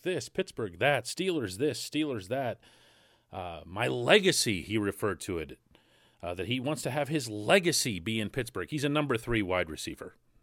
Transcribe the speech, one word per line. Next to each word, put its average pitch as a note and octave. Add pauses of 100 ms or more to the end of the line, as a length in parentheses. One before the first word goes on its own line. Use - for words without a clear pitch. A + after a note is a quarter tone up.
this, F3
Pittsburgh G#2
that, C3
Steelers D#3
this, C3
Steelers C#3
that." B2 (760)
Uh, F2
"My F#2+
legacy," B2+
he G#2+
referred G2+
to F2+
it, D#2 (640)
uh, F2
that F2+
he B2
wants C#3
to C#3
have C#3+
his C3+
legacy B2+
be A2
in G#2+
Pittsburgh. G#2
He's D3
a C#3+
number C#3+
three A2+
wide F2+
receiver, - (260)